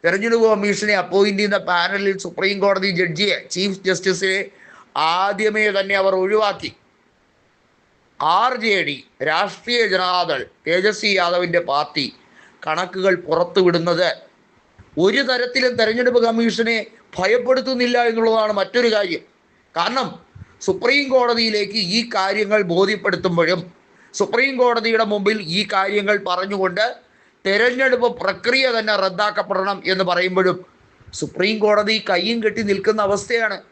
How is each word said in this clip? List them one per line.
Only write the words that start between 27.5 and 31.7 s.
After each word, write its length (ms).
പ്രക്രിയ 460
തന്നെ 280
റദ്ദാക്കപ്പെടണം 760
എന്ന് 160
പറയുമ്പോഴും 480
സുപ്രീം 420
കോടതി 320